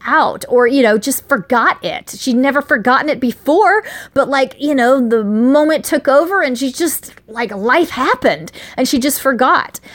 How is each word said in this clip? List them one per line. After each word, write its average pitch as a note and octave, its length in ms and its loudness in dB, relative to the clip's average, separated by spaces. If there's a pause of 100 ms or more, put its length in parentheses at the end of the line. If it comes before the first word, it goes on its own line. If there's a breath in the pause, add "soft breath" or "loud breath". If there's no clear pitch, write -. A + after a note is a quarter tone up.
out B3+ 420 0
or, B3 200 4
you C#4 140 2
know, A3 160 4
just B3+ 300 -6
forgot B3 560 0
it? - 340 -10
She'd A#3+ 200 -2
never C#4 240 2
forgotten C#4 480 0
it C#4 100 -4
before, F4+ 640 2 (300 loud breath)
but, C4+ 160 0
like, C4+ 280 -2
you D4 160 -2
know, B3+ 320 2
the A3+ 160 0
moment C4+ 640 2
took - 240 -2
over E4 340 2
and C4 160 -2
she B3+ 140 -4
just, - 420 -6 (140)
like, A3 260 -8
life A#3+ 360 0
happened B3 640 -2 (240 loud breath)
and B3+ 100 0
she C#4 120 0
just C4+ 220 -2
forgot. C4+ 600 0 (140 loud breath)